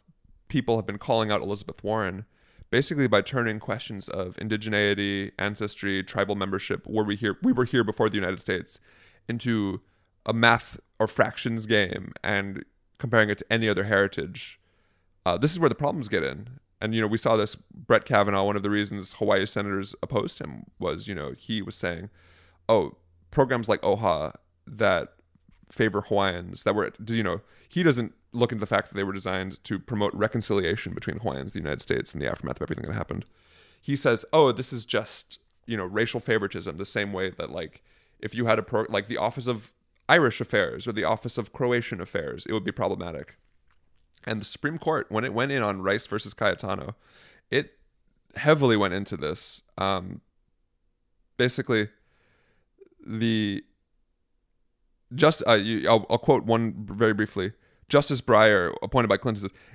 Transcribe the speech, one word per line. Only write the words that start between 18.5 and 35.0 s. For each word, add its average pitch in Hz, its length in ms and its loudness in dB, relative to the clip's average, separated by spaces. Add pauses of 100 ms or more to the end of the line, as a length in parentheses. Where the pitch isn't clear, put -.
of 101 80 -4
the 104 60 0
reasons 101 440 -2
Hawaii 101 320 2
senators 101 560 -4
opposed - 380 -4
him 64 240 -12 (160)
was, 90 260 -4
you 101 80 -8
know, 73 160 -8
he 107 320 -6
was - 140 -8
saying, 87 340 -6 (580)
"Oh, 98 280 2 (340)
programs 123 380 2
like 104 140 2
oha 92 520 0 (320)
that 95 460 0 (580)
favor 104 300 0
Hawaiians, 92 640 -2
that 101 100 2
were, 104 180 0 (140)
you 113 160 -2
know," 90 180 -2 (280)
he 175 160 -2
doesn't 120 300 2 (180)
look 120 180 2
into 113 100 -6
the 104 60 -4
fact 101 220 0
that - 80 -12
they 98 80 -2
were 98 80 -4
designed 95 500 -6
to 101 160 -4
promote 104 340 -2
reconciliation 101 800 0
between - 260 -6
Hawaiians 85 340 -4
and 85 100 -6
the 80 60 -4
United 71 140 -4
States - 320 -4
in - 60 -8
the 69 80 -2
aftermath - 280 -6
of - 60 -8
everything - 240 -6
that - 80 -6
happened. - 320 -6 (540)
He 139 140 -2
says, 127 380 2
"Oh, 156 180 8
this 123 220 -4
is 117 120 -8
just, - 540 -6 (280)